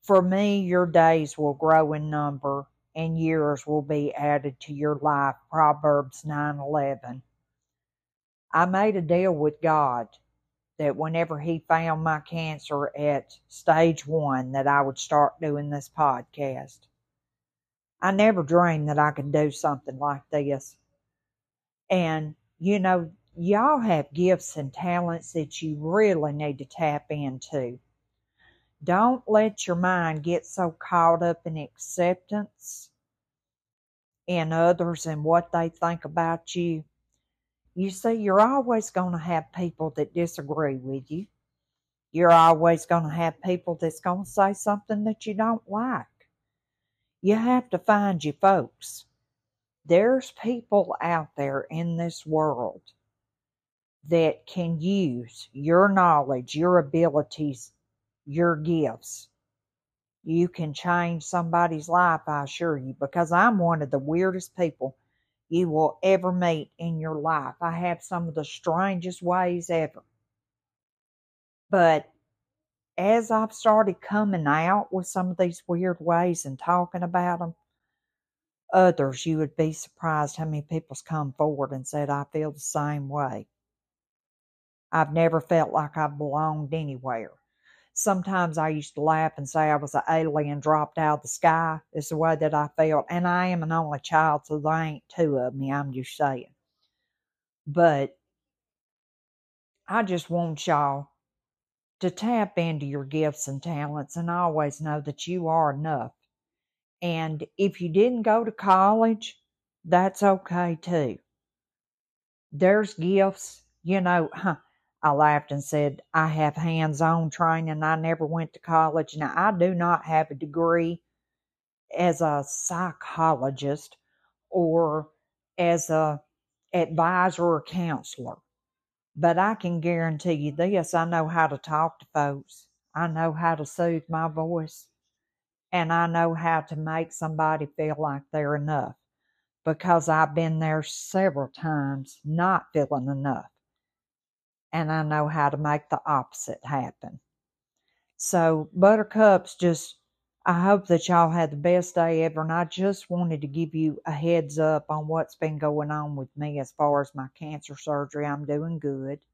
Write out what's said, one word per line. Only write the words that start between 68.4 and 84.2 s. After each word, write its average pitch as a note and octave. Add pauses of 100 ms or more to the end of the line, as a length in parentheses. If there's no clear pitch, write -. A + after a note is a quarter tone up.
strangest F3+
ways F3+
ever. D#3+ (1700)
But E3 (880)
as A3
I've A3
started G#3+
coming G3
out E3
with F#3
some F#3
of F3
these F3
weird F3
ways E3+
and C3+
talking F3+
about F3
'em, E3 (1160)
others, E3+
you D#3+
would D3+
be D#3+
surprised D3+
how D#3+
many D3+
people's D#3+
come D3
forward C#3+
and C3+
said, D3
"I C#3+ (100)
feel D#3
the D3
same D3
way." C3+ (1400)